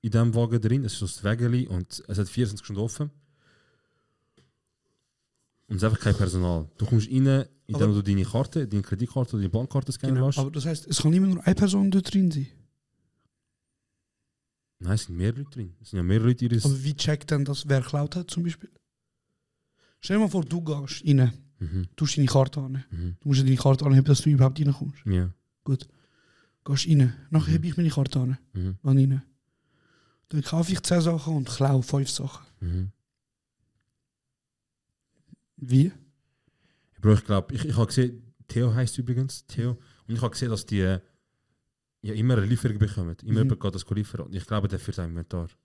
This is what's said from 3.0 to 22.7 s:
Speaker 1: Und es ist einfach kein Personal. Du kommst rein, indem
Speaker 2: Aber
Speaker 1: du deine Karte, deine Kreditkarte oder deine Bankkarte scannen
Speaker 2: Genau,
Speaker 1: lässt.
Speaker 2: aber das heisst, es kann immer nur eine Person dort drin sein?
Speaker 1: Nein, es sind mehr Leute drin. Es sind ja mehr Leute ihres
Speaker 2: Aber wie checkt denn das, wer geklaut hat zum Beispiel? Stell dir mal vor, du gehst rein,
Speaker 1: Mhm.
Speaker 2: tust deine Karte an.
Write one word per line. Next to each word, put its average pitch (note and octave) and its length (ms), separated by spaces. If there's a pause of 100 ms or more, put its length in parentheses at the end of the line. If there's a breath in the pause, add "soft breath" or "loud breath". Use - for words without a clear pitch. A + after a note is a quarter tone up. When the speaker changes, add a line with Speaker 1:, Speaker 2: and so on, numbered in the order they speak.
Speaker 1:
Und G#2+ 100
es F#2 60
ist - 20
einfach A2 160
kein G2+ 140
Personal. F2+ 640
Du A2 100
kommst A2 240
rein, C3+ 360 (200)
indem - 160
Speaker 2:
Aber G#2 120
Speaker 1:
du G#2 80
deine G2 220
Karte, C3+ 440
deine G2+ 140
Kreditkarte A#2+ 540
oder G2+ 60
deine F#2 80
Bankkarte C3 420
scannen C3 240
Speaker 2:
Genau, C3 100
Speaker 1:
lässt. C#3 120
Speaker 2:
aber C#3 120
das D3+ 160
heisst, D#3+ 200
es - 140
kann D#3 120
immer F#3+ 140
nur F3+ 200
eine F#3+ 80
Person G3 360
dort F#3 220
drin F#3+ 180
sein? C3+ 180 (2250)
Speaker 1:
Nein, F2 140
es G#2+ 120
sind F2 120
mehr G2 160
Leute C#3 180
drin. G2 300
Es A2 100
sind G2 80
ja F2 40
mehr G2 180
Leute B2 240
ihres A2+ 200
Speaker 2:
Aber C3+ 180
wie D3 120
checkt - 360
denn C#3+ 140
das, C#3+ 240
wer C3+ 120
geklaut D3 360
hat F3 140
zum E3+ 140
Beispiel? - 260 (1300)
Stell G3 160
dir A3 60
mal G3+ 80
vor, F#3 140
du E3+ 180
gehst C#3+ 420
rein, C3 280 (260)
Speaker 1:
Mhm. F2+ 380
Speaker 2:
tust D3+ 200
deine C#3 120
Karte C3+ 320
an. C3 300